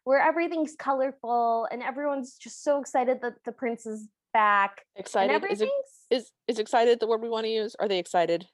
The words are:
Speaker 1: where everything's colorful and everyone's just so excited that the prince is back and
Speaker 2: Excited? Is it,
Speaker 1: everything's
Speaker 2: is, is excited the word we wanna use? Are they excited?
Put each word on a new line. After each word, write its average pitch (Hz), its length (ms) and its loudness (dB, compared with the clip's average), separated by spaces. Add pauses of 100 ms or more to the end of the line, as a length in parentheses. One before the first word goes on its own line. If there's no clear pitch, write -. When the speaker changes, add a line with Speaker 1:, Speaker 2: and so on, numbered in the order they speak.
Speaker 1:
where 269 180 4
everything's 320 540 0
colorful 240 960 0
and 240 120 -8
everyone's 269 540 -4
just - 260 -18
so 285 160 2
excited 254 420 0
that 240 240 -8
the 240 60 -6
prince 233 340 -6
is 214 240 -10 (240)
back 202 520 2 (340)
and 196 100 4
Speaker 2:
Excited? 285 200 0
Is 214 120 -2
it, 466 100 0
Speaker 1:
everything's - 380 -8
Speaker 2:
is, 247 220 0 (160)
is 233 120 -2
excited 233 400 4
the 220 80 0
word 226 140 0
we 233 80 -6
wanna 220 180 -2
use? 220 280 -2
Are 208 120 -2
they 190 120 0
excited? 175 540 0